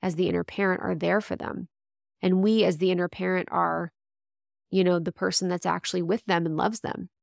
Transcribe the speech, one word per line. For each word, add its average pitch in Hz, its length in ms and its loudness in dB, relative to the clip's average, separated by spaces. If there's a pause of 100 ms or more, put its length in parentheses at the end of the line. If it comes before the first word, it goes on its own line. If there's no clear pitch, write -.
as 185 140 -2
the 175 140 0
inner 170 160 -2
parent, 190 360 -2
are 180 140 -2
there 170 240 2
for - 160 -6
them. - 320 -8 (540)
And 185 200 4
we, 214 220 4
as 175 140 2
the 185 140 2
inner 180 180 0
parent, 185 420 -2
are, 170 400 0 (800)
you 185 120 4
know, 180 160 4
the 170 120 -4
person 185 380 -2
that's 175 160 -4
actually 180 380 -2
with 185 220 -2
them 170 200 0
and 160 100 -2
loves 214 260 0
them. - 280 -8 (140)